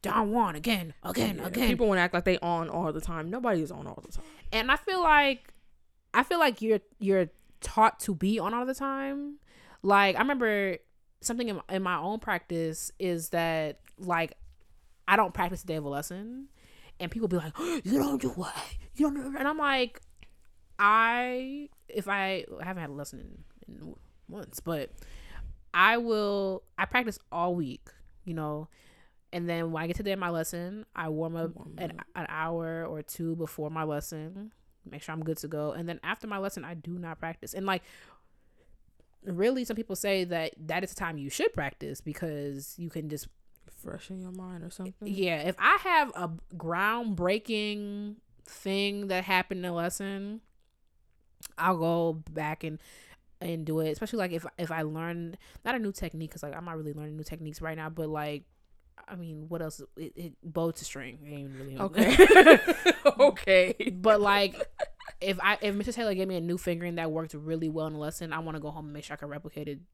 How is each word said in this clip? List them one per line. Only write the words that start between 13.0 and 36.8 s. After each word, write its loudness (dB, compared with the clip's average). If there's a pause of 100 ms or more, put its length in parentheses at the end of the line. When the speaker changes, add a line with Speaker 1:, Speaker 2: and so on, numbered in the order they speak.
Speaker 1:
that, 0 (180)
like, -2 (760)
I 6
don't 4
practice -2
the -12
day -4
of -4
a -4
lesson. -8 (540)
And -6
people -2
be 2
like, -6
<gasps> -2
"You 4
don't 2
do 0
what? -6 (400)
You 2
don't -4
do," -6
and 0
I'm -2
like, 0 (800)
I, 4 (200)
if -6
I, 0 (160)
I -8
haven't -6
had -6
a -10
lesson -12 (480)
in, -16
in -14 (340)
months, -14
but -6 (840)
I 8
will, 0 (160)
I 0
practice -2 (120)
all 0
week, -6 (360)
you -8
know, -6 (640)
and -4
then -2
when -2
I -4
get -2
to -4
the -2
day 0
of -2
my -2
lesson, -6 (100)
I -6
warm -4
up -4
Speaker 2:
Warm -16
Speaker 1:
an, -8
Speaker 2:
up. -14 (100)
Speaker 1:
an -8
hour -4
or -8
two -6
before -6
my -4
lesson, -8 (380)
make -14
sure -10
I'm -6
good -2
to -10
go. -4
And -6
then -8
after -6
my -6
lesson, -6
I -12
do -10